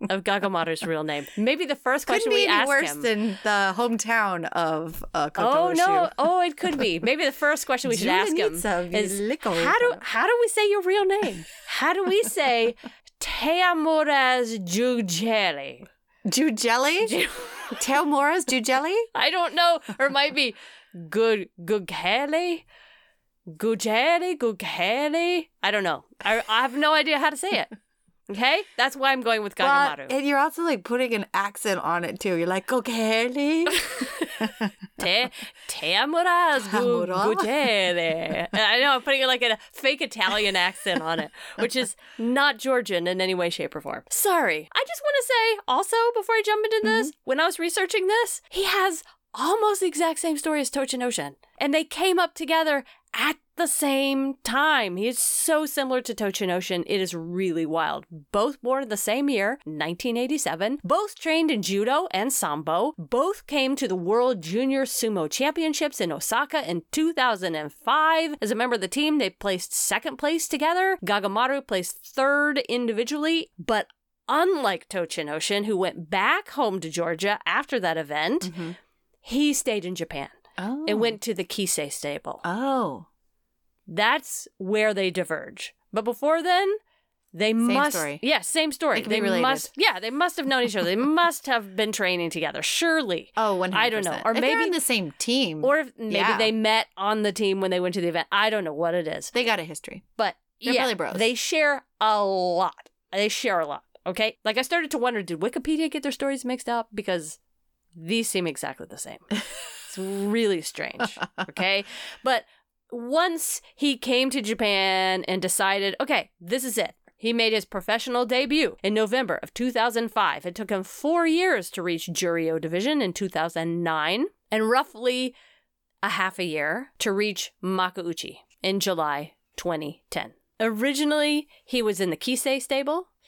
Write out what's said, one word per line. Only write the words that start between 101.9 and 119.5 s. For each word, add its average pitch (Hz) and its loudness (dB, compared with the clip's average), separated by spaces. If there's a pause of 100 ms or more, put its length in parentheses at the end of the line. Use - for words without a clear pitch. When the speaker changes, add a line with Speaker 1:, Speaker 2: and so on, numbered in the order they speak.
Speaker 2:
a 214 4
lot. 180 0 (220)
They 202 0
share 202 0
a 156 0
lot. 143 -8 (220)
Okay? 214 -2
Like, 214 -2
I 262 2
started 320 0
to 302 -2
wonder, 233 0
did 165 -6
Wikipedia 302 -2
get 294 -6
their 285 -4
stories 277 -4
mixed 254 -6
up? 233 -2
Because 180 -4 (580)
these 190 0
seem 180 0
exactly 143 -6
the - -14
same. - -12 (120)
Speaker 1:
<laughs> - - (600)
Speaker 2:
It's - -14
really 196 0
strange. - -6 (300)
Okay? 196 0 (400)
But 247 0 (480)
once 311 -2 (120)
he 285 0
came 254 0
to 262 -2
Japan 190 2
and 185 -2
decided, 196 0
"Okay, 254 -2
this 196 -4
is 254 -6
it." - -2 (220)
He 226 -2
made 226 2
his 214 0
professional 233 -2
debut 254 0
in 202 0
November 220 0
of - -12